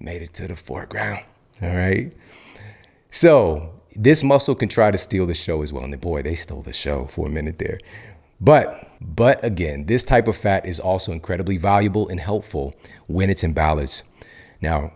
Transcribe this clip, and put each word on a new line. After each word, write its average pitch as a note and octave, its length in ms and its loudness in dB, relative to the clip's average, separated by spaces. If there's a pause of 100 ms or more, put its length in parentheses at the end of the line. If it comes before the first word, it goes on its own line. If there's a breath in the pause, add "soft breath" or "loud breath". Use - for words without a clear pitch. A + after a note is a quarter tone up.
made E2+ 220 -10
it E2 120 -16
to F2+ 140 -10
the E2+ 80 -10
foreground, G2+ 680 -10 (360)
all F2 80 -4
right? F#2+ 420 0 (1000 soft breath)
So E2+ 640 4 (200)
this C#3 300 6
muscle C#3 300 4
can A2 160 -2
try G#2+ 200 4
to G2 60 2
steal F#2 300 -2
the E2+ 80 -2
show D#2 260 -4
as D2 140 -6
well. B1+ 100 -8
And C#2 160 -10
boy, D#2+ 220 -4
they D#2 120 -4
stole C#2+ 280 -10
the - 100 -14
show C#2+ 340 -4
for D2+ 200 -6
a D2 40 -4
minute D2+ 280 -6
there. - 200 -6 (600 loud breath)
But, - 480 4 (140)
but A2+ 420 2
again, E2 420 -4
this A#2+ 180 0
type A#2+ 220 4
of G#2+ 120 0
fat G2 260 0
is F2 160 -6
also F#2 320 -2
incredibly F2+ 460 -4
valuable G2+ 500 2
and F2+ 120 -8
helpful D#2+ 540 -6 (340 soft breath)
when F#2+ 200 0
it's F#2+ 160 0
in E2 80 0
balance. D#2 520 -2 (580 soft breath)
Now, D#2 340 -2